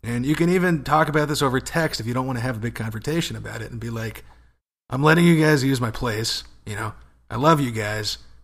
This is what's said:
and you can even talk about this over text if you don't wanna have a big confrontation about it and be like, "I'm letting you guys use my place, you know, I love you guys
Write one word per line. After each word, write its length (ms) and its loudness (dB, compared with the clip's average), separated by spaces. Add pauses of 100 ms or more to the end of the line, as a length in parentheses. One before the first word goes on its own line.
and 240 -4
you 80 4
can 160 2
even 340 2
talk 240 4
about 200 0
this 140 -2
over 180 2
text 400 -2
if 60 -6
you 80 -4
don't 120 -2
wanna 140 -4
have 160 -4
a 40 -8
big 140 -6
confrontation 600 -4
about 260 -10
it 80 -12
and 100 -12
be 100 -8
like, 340 -8 (680)
"I'm 120 -2
letting 220 6
you 160 6
guys 240 4
use 160 2
my 100 -2
place, 540 -4 (220)
you 100 -8
know, 180 -8 (360)
I 60 -8
love 240 4
you 120 0
guys 460 -4 (260)